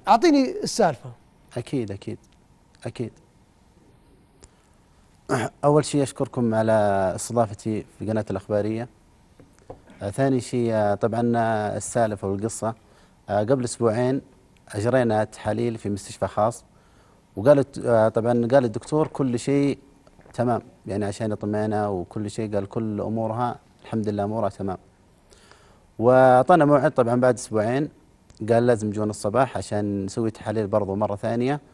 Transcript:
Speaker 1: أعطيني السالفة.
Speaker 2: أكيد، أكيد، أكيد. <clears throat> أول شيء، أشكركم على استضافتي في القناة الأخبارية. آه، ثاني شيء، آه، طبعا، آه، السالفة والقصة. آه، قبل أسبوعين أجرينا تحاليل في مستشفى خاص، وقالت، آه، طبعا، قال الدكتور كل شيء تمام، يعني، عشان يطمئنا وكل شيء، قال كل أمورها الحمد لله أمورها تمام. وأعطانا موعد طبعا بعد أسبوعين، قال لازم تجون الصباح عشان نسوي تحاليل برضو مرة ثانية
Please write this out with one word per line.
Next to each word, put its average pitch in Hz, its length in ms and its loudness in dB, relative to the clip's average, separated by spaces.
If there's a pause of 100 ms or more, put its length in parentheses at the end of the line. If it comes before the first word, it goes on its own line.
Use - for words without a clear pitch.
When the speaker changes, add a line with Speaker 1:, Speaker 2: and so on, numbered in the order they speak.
Speaker 1:
أعطيني 277 560 4
السالفة. 151 480 -2 (460)
Speaker 2:
أكيد، 117 340 -4
أكيد، 104 260 -10 (680)
أكيد. 117 260 -8 (2250)
<clears throat> 120 220 -2 (140)
أول 147 200 4
شيء، 143 180 0
أشكركم 120 520 -2
على 110 160 2 (440)
استضافتي 110 680 -4
في - 220 -14
القناة 107 280 -2
الأخبارية. 107 580 -4 (1120)
آه، 101 80 -4
ثاني 135 320 0
شيء، 117 320 -2
آه، 104 200 2
طبعا، 117 420 0
آه، 107 420 0
السالفة 107 500 -2
والقصة. 101 480 -4 (540)
آه، 104 100 2
قبل 123 240 0
أسبوعين 120 580 0 (480)
أجرينا 110 540 0
تحاليل 110 540 -4
في 101 120 -6
مستشفى 98 380 -6
خاص، 107 360 -2 (720)
وقالت، 135 500 4
آه، 113 240 4
طبعا، 117 380 0
قال 131 180 4
الدكتور 135 420 -2
كل 123 320 -2
شيء 143 400 0 (540)
تمام، 120 280 0 (260)
يعني، 104 180 -4
عشان 107 260 -6
يطمئنا 104 560 -2
وكل 101 420 -6
شيء، 107 260 -8
قال 98 100 -2
كل 107 360 -6
أمورها 113 580 -4 (240)
الحمد 107 260 -4
لله 101 140 -4
أمورها 107 260 -4
تمام. 98 280 -8 (1200)
وأعطانا 131 680 6
موعد 143 260 4
طبعا 123 280 2
بعد 127 140 4
أسبوعين، 113 560 -2 (600)
قال 117 180 4
لازم 107 240 2
تجون 107 180 -4
الصباح 110 480 -2
عشان 101 480 -4
نسوي 113 260 -4
تحاليل 107 360 -6
برضو 98 280 0
مرة 101 200 -2
ثانية 120 460 -4 (120)